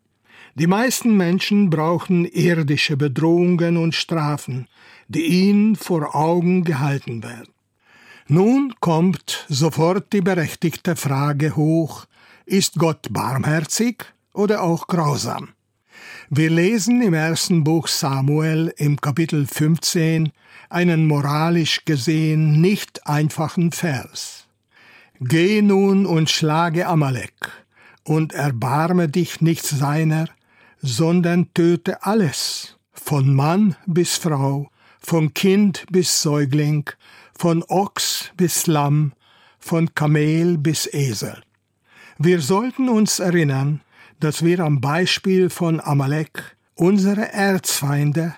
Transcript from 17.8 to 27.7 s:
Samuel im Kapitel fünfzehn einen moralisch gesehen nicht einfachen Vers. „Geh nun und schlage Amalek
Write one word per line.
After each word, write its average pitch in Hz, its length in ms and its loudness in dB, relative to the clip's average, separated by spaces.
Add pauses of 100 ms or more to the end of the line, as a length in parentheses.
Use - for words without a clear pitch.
Samuel 156 880 0
im 147 220 0
Kapitel 147 480 -2
fünfzehn 160 840 0 (360)
einen 170 380 2
moralisch 151 760 0
gesehen 156 760 2
nicht - 480 0
einfachen 156 640 -2
Vers. - 760 -8 (720)
„Geh 170 400 2
nun 196 440 4
und 160 240 0
schlage 160 580 0
Amalek 139 640 -2 (520)